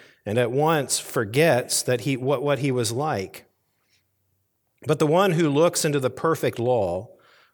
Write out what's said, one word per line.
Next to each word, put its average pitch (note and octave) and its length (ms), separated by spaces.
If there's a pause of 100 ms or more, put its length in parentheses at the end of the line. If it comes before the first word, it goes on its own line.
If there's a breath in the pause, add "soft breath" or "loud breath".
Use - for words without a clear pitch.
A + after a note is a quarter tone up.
(260 loud breath)
and G#2 120
at B2 160
once D3 440
forgets B2+ 840
that B2 200
he, C3+ 140
what, B2+ 260
what C#3+ 180
he C3+ 120
was A#2 220
like. B2 520 (1400)
But D3+ 120
the D#3+ 80
one F#3 240
who D#3+ 180
looks E3 340
into D3 160
the B2+ 100
perfect D#3 480
law, A2+ 520 (440 soft breath)